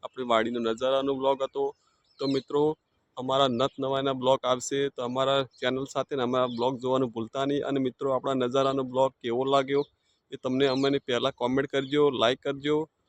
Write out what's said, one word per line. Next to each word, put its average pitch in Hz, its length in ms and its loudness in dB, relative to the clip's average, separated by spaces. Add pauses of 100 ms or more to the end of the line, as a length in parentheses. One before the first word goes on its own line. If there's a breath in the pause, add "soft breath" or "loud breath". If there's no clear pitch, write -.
આપણી 127 280 -6
વાડીનો 120 300 2
નજારાનો 131 540 0
બ્લોગ 135 280 0
હતો. 139 220 -4 (540)
તો 143 80 -6
મિત્રો, 135 360 0 (540)
અમારા 131 320 2
નત 127 300 0
નવાઈના 135 360 -2
બ્લોગ 131 280 2
આવશે, 127 360 -2 (120)
તો - 120 -12
અમારા 131 380 0 (140)
ચેનલ 131 320 -2
સાથે 139 300 -6
ને 131 60 -2
અમારા 123 340 0
બ્લોગ 123 240 0
જોવાનું 127 320 0
ભૂલતા 117 340 -4
નહીં. 143 200 -2
અને 139 140 -2
મિત્રો, 131 280 -2
આપણા 131 300 0
નજારાનો 135 460 0
બ્લોગ 131 340 2
કેવો 123 260 -2
લાગ્યો 139 400 2 (480)
એ 139 40 -12
તમને 131 320 0
અમને 135 320 2
પહેલાં 123 320 0
કોમેન્ટ 131 380 0
કરજો, 139 400 0
લાઈક 120 300 2
કરજો 143 360 -2 (320)